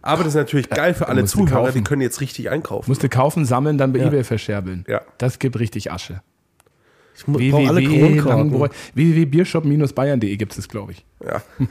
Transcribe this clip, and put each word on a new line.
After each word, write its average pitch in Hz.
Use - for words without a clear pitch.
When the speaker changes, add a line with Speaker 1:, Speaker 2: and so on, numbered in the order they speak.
Speaker 1:
Aber 156
das 160
ist 143
natürlich 143
geil 156
für -
alle 131
Speaker 2:
Musste 101
Speaker 1:
Zuhörer, 131
Speaker 2:
kaufen. 131
Speaker 1:
die 110
können 139
jetzt -
richtig 127
einkaufen. 127
Speaker 2:
Musste 135
kaufen, 147
sammeln, 135
dann 135
bei 127
Speaker 3:
Ja. 127
Speaker 2:
eBay 135
verscherbeln. 95
Speaker 1:
Ja. 110
Speaker 2:
Das 127
gibt 120
richtig 107
Asche. 87
Speaker 3:
Ich -
mu-, 143
brauch 135
alle 151
Speaker 2:
W 131
W -
W 151
Speaker 3:
Kronkorken. 147
Speaker 2:
Langbräu-, 139
w 151
w 160
w 165
biershoppen 156
minus 143
bayern 135
punkt -
d 101
e 101
gibt's 104
das, -
glaub 101
ich. -
Speaker 1:
Ja, -